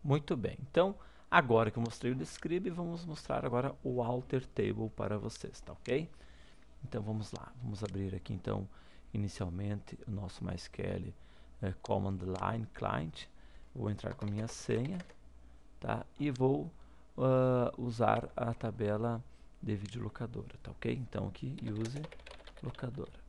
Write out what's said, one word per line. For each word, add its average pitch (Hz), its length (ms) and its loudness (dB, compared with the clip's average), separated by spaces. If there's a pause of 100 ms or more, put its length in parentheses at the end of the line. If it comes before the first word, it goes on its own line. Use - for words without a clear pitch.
Muito 147 320 4
bem, - 220 -2 (120)
então 190 240 6 (380)
agora 117 400 8
que - 60 -4
eu 117 40 2
mostrei 117 300 0
o 131 40 2
describe, 175 540 -2
vamos 170 360 -4
mostrar - 400 -2
agora 127 360 2
o 123 220 2
alter 127 420 0
table 107 440 0
para 104 280 0
vocês, 110 440 -6
tá - 100 -12
ok? 139 380 0 (760)
Então 113 180 -2
vamos 107 300 -2
lá, - 300 -10
vamos 104 240 -4
abrir 95 280 -2
aqui 95 200 -4
então 98 340 -2 (460)
inicialmente 101 920 -2
o 110 60 -4
nosso 95 320 -4
M 90 100 0
S - 160 -6
Q - 120 -8
L, 95 340 -2 (460)
eh, 92 200 0
Command 98 360 2
Line 92 560 0
Client. - 540 -2 (460)
Vou 107 160 0
entrar 98 260 -2
com 104 100 -6
a 104 40 0
minha 107 200 -2
senha, 131 480 0 (840)
tá? 110 260 -2 (140)
E 147 100 4
vou, 135 400 4 (480)
ah, 127 600 6
usar 113 580 4
a 117 180 2
tabela 113 680 2 (380)
de 107 120 0
videolocadora, 113 880 -4
tá - 100 -8
ok? - 200 0
Então 113 380 0
aqui 131 340 -4
use 113 380 -2 (600)
locadora. - 680 -6